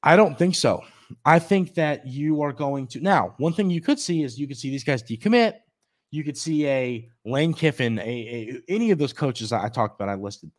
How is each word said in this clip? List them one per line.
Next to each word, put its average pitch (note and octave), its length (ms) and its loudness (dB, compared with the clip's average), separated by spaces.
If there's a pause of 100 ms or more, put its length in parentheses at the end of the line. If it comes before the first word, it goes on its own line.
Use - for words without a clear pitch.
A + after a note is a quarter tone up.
I D#3 120 8
don't F#3 220 6
think F3+ 160 2
so. G#2 300 0 (420)
I E3 140 8
think F3+ 340 2
that D3+ 320 -2
you D3 380 -2
are C#3+ 100 -2
going C#3 360 -4
to, A#2 100 -12
now, D3 400 2
one D#3+ 120 2
thing F#3+ 200 0
you E3 100 -2
could C#4+ 180 0
see E3 220 -2
is B2 180 -6
you C#3+ 80 -6
could C3+ 120 -12
see C3+ 100 -6
these C3+ 140 -6
guys C3+ 180 0
decommit. G#3+ 540 2 (560)
You D3+ 120 -6
could C#3 140 -6
see D3+ 300 -2
a B2 420 -2 (160)
Lane C#3+ 260 2
Kiffin, C3 460 0
a, F#2 60 -6
a, A#2 640 -8
any A3 240 0
of D#3 80 2
those C#3+ 120 0
coaches A#2 400 -4
I A2 180 -2
talked A2+ 300 -2
about, G2+ 80 -4
I G2 140 -6
listed. G2+ 380 -12